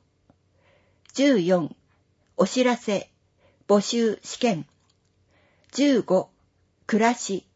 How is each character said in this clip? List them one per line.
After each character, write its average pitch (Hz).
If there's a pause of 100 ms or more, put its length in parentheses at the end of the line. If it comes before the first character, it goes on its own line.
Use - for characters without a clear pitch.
(1120)
十 269
四、 170 (600)
お 196
知 254
ら 247
せ、 - (560)
募 202
集、 226
試 -
験。 180 (1040)
十 269
五、 180 (580)
暮 220
ら 240
し、 - (100)